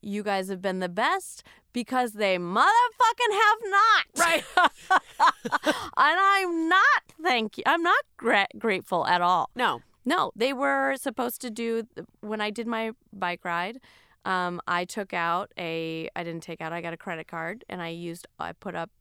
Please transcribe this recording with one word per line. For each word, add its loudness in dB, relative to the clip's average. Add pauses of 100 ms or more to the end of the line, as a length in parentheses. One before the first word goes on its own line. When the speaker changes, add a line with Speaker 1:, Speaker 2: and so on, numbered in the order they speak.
Speaker 1:
"You -6
guys -2
have -6
been -2
the -2
best," -2 (300)
because -2
they 0
motherfucking 2
have 4
not. 4 (140)
Speaker 2:
Right. 2 (120)
Speaker 1:
<laughs> 2 (960)
And 4
I'm 2
not 4 (200)
thank 0
you. -10
I'm 2
not 2 (120)
gra-, 2 (120)
grateful 0
at 4
all. 2
Speaker 2:
No. -2 (220)
Speaker 1:
No, 0
they 0
were 0
supposed -6
to -8
do, -4 (120)
th-, -12 (140)
when -6
I -2
did -6
my -4 (200)
bike -6
ride, -4 (460)
um, -2
I -2
took -8
out -2
a, -6
I -6
didn't -8
take -12
out, -6
I -6
got -8
a -14
credit -10
card, -8
and -8
I -8
used, -10 (120)
I -8
put -12
up -8 (100)